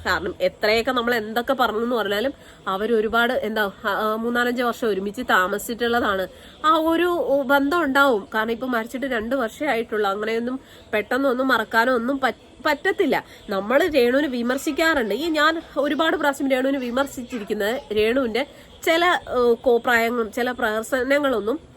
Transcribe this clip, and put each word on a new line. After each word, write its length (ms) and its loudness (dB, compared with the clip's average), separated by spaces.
കാരണം 340 -2
എത്രയൊക്കെ 520 0
നമ്മൾ 220 0
എന്തൊക്കെ 380 -2
പറഞ്ഞെന്ന് 440 0
പറഞ്ഞാലും 360 0
അവരൊരുപാട്, 640 0
എന്താ, 380 -2
ആ, 40 -2
ആ, 260 0
മൂന്നാലഞ്ച് 480 -2
വർഷം 260 -2
ഒരുമിച്ച് 420 -4
താമസിച്ചിട്ടുള്ളതാണ്. 1000 0
ആ 100 4
ഒരു 720 2
ബന്ധം 360 2
ഉണ്ടാവും. 520 2
കാരണം 180 0
ഇപ്പൊ 140 -6
മരിച്ചിട്ട് 400 -4
രണ്ട് 280 -2
വർഷമേ 340 -4
ആയിട്ടുള്ളൂ. 420 -2
അങ്ങനെയൊന്നും 500 -4
പെട്ടെന്നൊന്നും 560 0
മറക്കാനോ 460 2
ഒന്നും 260 -2
പറ്റ-, 460 -4
പറ്റത്തില്ല. 580 0
നമ്മൾ 440 2
രേണുവിനെ 340 4
വിമർശിക്കാറുണ്ട്. 840 0
ഈ 140 -2
ഞാൻ 340 2
ഒരുപാട് 380 0
പ്രാവശ്യം 340 0
രേണുവിനെ 280 0
വിമർശിച്ചിരിക്കുന്നത് 1160 -4
രേണുവിന്റെ 500 0
ചില, 440 2
ഏ, 260 2
കോപ്രായങ്ങളും 800 2
ചില 180 -2
പ്രവർത്തനങ്ങളൊന്നും, 1300 -2